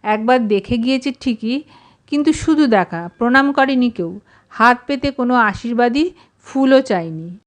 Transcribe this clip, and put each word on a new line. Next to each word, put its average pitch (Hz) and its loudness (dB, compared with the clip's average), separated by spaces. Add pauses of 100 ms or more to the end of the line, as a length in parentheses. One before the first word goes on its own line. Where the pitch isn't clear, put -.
একবার 220 0
দেখে 208 -2
গিয়েছে 254 -2
ঠিকই, 247 -4 (440)
কিন্তু 294 0
শুধু 302 2
দেখা, 175 0
প্রণাম 269 2
করেনি 262 0
কেউ, 185 -8 (280)
হাত 240 2
পেতে 277 -4
কোনো 247 -2
আশীর্বাদী 240 0 (300)
ফুলও 269 2
চায়নি। 175 -6